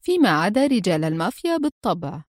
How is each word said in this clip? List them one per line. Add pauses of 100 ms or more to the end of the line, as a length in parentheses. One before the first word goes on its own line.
فيما
عدا
رجال
المافيا
بالطبع. (100)